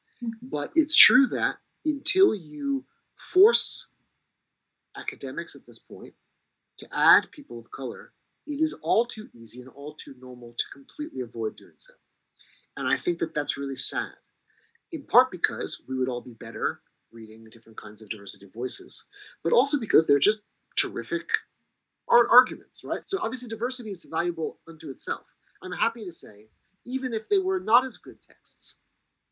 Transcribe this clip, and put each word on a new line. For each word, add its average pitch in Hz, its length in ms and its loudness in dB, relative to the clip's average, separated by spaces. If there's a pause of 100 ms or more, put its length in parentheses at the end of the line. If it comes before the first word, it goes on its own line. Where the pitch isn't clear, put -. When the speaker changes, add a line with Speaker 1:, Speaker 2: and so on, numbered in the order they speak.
(220)
Speaker 1:
Mm-hmm. 240 280 -8
Speaker 2:
But 147 260 -4
it's 151 220 6
true 254 300 6
that 131 280 -2 (300)
until 190 500 4
you 147 480 -4 (320)
force - 720 6 (1080)
academics 135 580 -10
at 120 100 -18
this 117 140 -14
point 104 340 -14 (640)
to - 120 -12
add 165 400 4
people 123 280 -12
of 113 120 -16
color, 110 400 -8 (340)
it 143 140 -6
is 156 140 2
all 180 320 2
too - 280 -10
easy 117 280 -14
and 123 80 -14
all 143 240 -12
too 139 260 -14
normal 123 380 -12
to - 160 -4
completely 139 480 -10
avoid 113 340 -4
doing 90 220 -20
so. - 160 -16 (800)
And 135 140 -2
I 135 80 4
think 170 220 -2
that 160 140 -2
that's 147 240 -2
really 139 200 -4
sad, 117 380 0 (760)
in 143 120 -8
part 247 280 6
because - 560 -2
we 131 100 -2
would 127 120 0
all 123 100 -2
be 120 140 -12
better 117 480 -6 (300)
reading 113 380 -14
different 113 260 -20
kinds 107 280 -12
of 98 60 -16
diversity 98 360 -14
of 90 80 -20
voices, - 540 0 (360)
but 170 80 2
also 262 280 4
because 160 260 4
they're 143 140 4
just 208 240 0 (320)
terrific 120 480 -4 (840)
ar-, 233 220 6
arguments, - 540 2
right? 151 240 -4
So 190 120 -2
obviously 233 300 -6
diversity 220 400 -4
is 185 140 -8
valuable 160 640 -4
unto 160 240 -12
itself. - 320 -8 (400)
I'm 185 80 -8
happy 214 340 -4
to 175 60 -8
say, 110 380 -14 (360)
even 247 300 -4
if 220 120 -6
they 202 120 2
were 185 200 0
not 220 240 4
as 262 140 -10
good - 240 -16
texts, - 540 -10 (560)